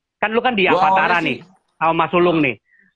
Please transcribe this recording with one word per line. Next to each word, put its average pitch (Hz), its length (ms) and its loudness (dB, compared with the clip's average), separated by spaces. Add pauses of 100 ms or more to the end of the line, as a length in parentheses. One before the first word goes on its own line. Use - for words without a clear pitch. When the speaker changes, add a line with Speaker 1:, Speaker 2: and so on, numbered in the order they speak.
(220)
Speaker 1:
Kan 214 160 -4
lu 226 80 -2
kan 247 80 0
di 185 160 0
Speaker 2:
Gua 165 80 2
Speaker 1:
Avatara 180 400 2
Speaker 2:
awalnya 165 80 -2
Speaker 1:
nih, 135 160 -4
Speaker 2:
sih - 400 -20
Speaker 1:
sama 160 140 0
Mas 160 180 -2
Ulung 175 300 2
nih. 123 120 -2 (400)